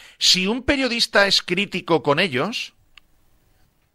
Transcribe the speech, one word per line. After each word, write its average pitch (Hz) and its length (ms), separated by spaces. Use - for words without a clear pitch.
Si 185 280
un 254 160
periodista 240 640
es - 140
crítico 180 600
con 143 180
ellos, 175 540